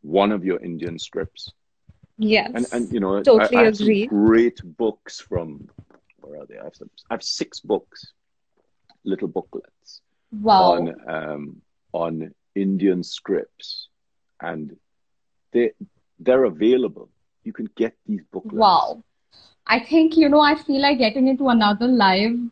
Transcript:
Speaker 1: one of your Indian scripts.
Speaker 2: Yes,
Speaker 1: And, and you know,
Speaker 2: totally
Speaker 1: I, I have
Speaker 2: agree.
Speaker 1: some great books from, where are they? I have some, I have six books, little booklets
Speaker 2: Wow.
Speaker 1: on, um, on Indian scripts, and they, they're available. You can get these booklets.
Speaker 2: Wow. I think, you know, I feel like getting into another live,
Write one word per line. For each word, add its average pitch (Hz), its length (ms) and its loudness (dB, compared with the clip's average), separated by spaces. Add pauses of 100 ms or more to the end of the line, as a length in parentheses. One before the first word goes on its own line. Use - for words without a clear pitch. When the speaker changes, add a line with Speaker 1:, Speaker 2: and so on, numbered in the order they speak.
Speaker 1:
one 98 300 2
of 98 120 -6
your 92 160 -2
Indian 85 380 -10
scripts. - 540 -12 (680)
Speaker 2:
Yes, 214 340 0
Speaker 1:
And, 120 200 -4
and 120 200 -4
you 120 60 -2
know, 98 240 0
Speaker 2:
totally 233 340 4
Speaker 1:
I, 240 40 6
I 233 60 6
have 214 140 0
Speaker 2:
agree. 208 280 2
Speaker 1:
some 107 180 -2
great 117 340 4 (160)
books - 440 -6
from, 80 480 -10 (520)
where 73 200 -20
are 71 60 -18
they? 55 120 -20
I - 60 -18
have - 100 -18
some, - 160 -20 (200)
I 117 40 -6
have - 80 -8
six - 380 -10
books, - 520 -6 (920)
little 95 240 -6
booklets - 720 -14 (300)
Speaker 2:
Wow. 202 440 2
Speaker 1:
on, - 200 -4 (140)
um, 76 540 -10 (300)
on 82 420 -6 (200)
Indian 95 480 0
scripts, - 840 -8 (540)
and 78 340 -12 (760)
they, 120 180 0 (480)
they're 127 260 2
available. 107 640 0 (360)
You - 100 -12
can - 220 -10
get 113 280 -4
these 208 160 -6 (100)
booklets. 208 260 -12
Speaker 2:
Wow. 214 460 2 (640)
I 226 140 0
think, 320 380 2
you 311 100 6
know, 294 120 6
I 294 140 4
feel 285 280 -4
like 277 160 2
getting 254 300 2
into 269 200 0
another 220 380 2
live, 214 460 2 (200)